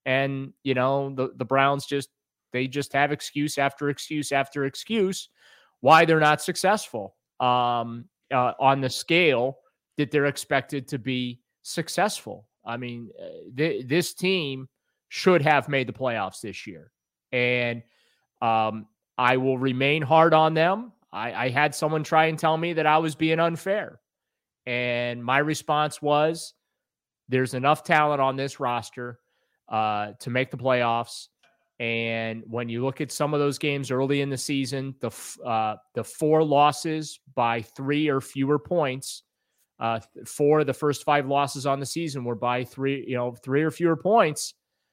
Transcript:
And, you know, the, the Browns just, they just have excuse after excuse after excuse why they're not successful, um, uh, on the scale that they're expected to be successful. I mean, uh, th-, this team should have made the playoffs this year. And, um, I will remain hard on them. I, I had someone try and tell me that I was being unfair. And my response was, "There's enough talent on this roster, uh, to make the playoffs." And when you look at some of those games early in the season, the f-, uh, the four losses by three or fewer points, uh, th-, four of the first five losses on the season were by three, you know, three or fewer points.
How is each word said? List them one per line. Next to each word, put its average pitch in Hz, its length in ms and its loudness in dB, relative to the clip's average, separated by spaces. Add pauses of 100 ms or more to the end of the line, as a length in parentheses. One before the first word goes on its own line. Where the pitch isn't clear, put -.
And, 135 480 -2 (100)
you 135 100 0
know, 139 400 0
the, 131 220 -4
the - 80 -8
Browns 135 420 2
just, 143 260 -6 (420)
they 127 140 -2
just 135 260 -6
have 143 180 2
excuse 147 460 -4
after 143 320 -2
excuse 151 420 -6
after 139 320 -2
excuse 190 640 -2 (540)
why 160 240 8
they're 160 160 4
not 151 200 4
successful, 180 760 -2 (240)
um, 120 640 0 (280)
uh, 123 240 2
on 139 220 4
the 135 100 -2
scale 135 680 2 (380)
that 147 140 -2
they're 143 160 2
expected 139 600 -4
to 147 100 -6
be 123 440 -6 (200)
successful. 170 840 -4 (180)
I 117 120 -6
mean, 120 320 -12 (120)
uh, 82 320 -18
th-, 135 320 -2
this 156 280 0
team 147 560 -4 (400)
should 180 320 2
have 147 280 2
made 135 180 0
the 120 60 -8
playoffs 113 480 -4
this 98 260 -12
year. 82 240 -18 (400)
And, 123 500 0 (600)
um, 110 460 0 (300)
I 127 200 4
will 131 200 0
remain 135 440 0
hard 160 320 6
on 156 200 6
them. 190 380 0 (220)
I, 110 320 -6
I 131 40 -2
had 143 240 2
someone 156 300 -2
try 160 220 4
and 160 120 -2
tell 160 200 2
me 170 160 -4
that 156 120 0
I 151 120 6
was 160 180 0
being 160 240 2
unfair. 170 600 -2 (640)
And 120 580 -4
my 127 140 2
response 151 640 0
was, 151 520 2 (760)
"There's 127 240 0
enough 139 320 2
talent 151 340 4
on 135 160 2
this 135 240 -6
roster, 123 600 -6 (500)
uh, 107 500 -2
to - 100 -10
make 127 220 -2
the 147 60 -8
playoffs." 120 720 0 (500)
And 113 680 -4
when 117 220 -6
you 117 160 -4
look 131 160 -4
at 147 100 -6
some 151 240 -2
of 147 60 0
those 143 180 0
games 139 340 -4
early 135 280 0
in 139 100 -2
the 139 80 -4
season, 135 640 -4
the 120 80 -6
f-, - 380 -12
uh, 110 320 -2 (160)
the 120 100 -4
four 156 400 2
losses 151 800 2 (120)
by 117 280 0
three 147 480 -2
or 135 100 0
fewer 139 400 -2
points, 139 640 -4 (560)
uh, 113 220 -2 (120)
th-, - 140 -18
four 151 320 4
of 147 80 2
the 135 60 0
first 147 320 -2
five 147 220 2
losses 139 380 -2
on 139 140 0
the 143 60 -8
season 143 400 -6
were 120 100 -4
by 123 300 -2
three, 135 420 -6
you 127 80 -4
know, 123 200 -4
three 135 280 0
or 160 80 0
fewer 165 240 0
points. 180 580 2 (400)